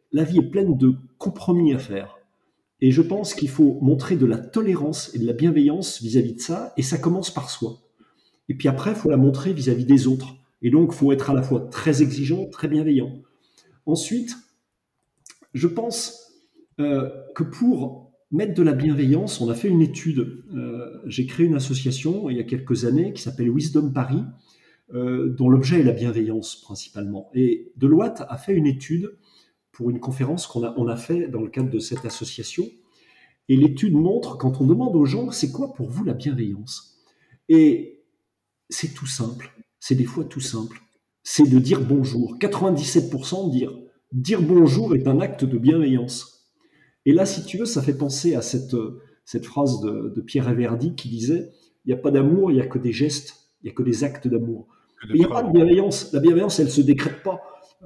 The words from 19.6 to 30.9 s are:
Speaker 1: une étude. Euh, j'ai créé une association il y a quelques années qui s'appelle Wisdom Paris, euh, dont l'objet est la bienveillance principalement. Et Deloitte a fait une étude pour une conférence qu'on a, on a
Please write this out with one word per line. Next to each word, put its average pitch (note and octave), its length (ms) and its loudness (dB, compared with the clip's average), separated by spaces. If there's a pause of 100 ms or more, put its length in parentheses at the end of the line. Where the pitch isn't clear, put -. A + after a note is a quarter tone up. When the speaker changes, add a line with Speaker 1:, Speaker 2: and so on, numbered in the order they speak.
Speaker 1:
une E3+ 140 4
étude. - 640 -2 (120)
Euh, B2 500 -12
j'ai B2+ 200 -4
créé E3 200 0
une D#3+ 100 4
association C3+ 720 -4
il A#2+ 80 -4
y - 20 -4
a A2+ 40 -4
quelques B2 420 -4
années E3 280 0
qui - 80 -14
s'appelle - 280 -4
Wisdom D3 420 0
Paris, C3 320 -2 (680)
euh, B2+ 360 -2
dont B2+ 200 2
l'objet C3+ 320 4
est - 20 4
la A#2+ 80 4
bienveillance A2 640 -4
principalement. G2+ 760 -12
Et B2+ 420 0
Deloitte D#3 520 2
a B2+ 100 -10
fait - 160 -4
une D#3+ 120 2
étude D#3+ 520 -4 (540)
pour A#2+ 180 -6
une A#2+ 100 -4
conférence C3+ 480 -6
qu'on A#2 160 -6
a, A#2 140 -6
on A#2 100 0
a A#2 80 -4